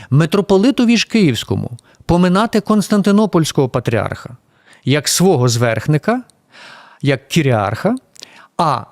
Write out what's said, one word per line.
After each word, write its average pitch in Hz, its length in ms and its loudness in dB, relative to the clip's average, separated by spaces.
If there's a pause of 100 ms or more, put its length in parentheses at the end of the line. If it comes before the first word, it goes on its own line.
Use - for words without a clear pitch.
(100)
митрополитові 202 840 2
ж - 120 -2
Київському 110 640 -2 (360)
поминати 185 540 2
Константинопольського 202 1080 0
патріарха 117 680 -4 (480)
як 139 240 0
свого 160 400 2
зверхника, 123 760 -2 (800)
як 135 260 -2
кіріарха, 127 640 0 (640)
а 139 220 0 (120)